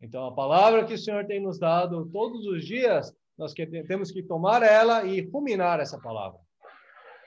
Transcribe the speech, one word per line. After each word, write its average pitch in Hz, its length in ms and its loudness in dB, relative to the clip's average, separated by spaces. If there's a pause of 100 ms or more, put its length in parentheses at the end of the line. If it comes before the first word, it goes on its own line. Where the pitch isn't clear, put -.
Então, 127 240 -8
a 127 80 -10
palavra 190 500 6
que 226 80 -8
o 202 60 -8
Senhor 208 280 -6
tem 202 140 -4
nos 190 180 -6
dado 170 540 0
todos 226 340 -6
os 170 200 -6
dias, 202 480 0 (240)
nós 151 160 -10
que, 165 120 -8
temos 175 440 -8
que 190 120 -10
tomar 180 400 0
ela 220 420 6
e 190 180 -2
ruminar 180 580 -2
essa 131 180 -6
palavra. 104 400 -10 (880)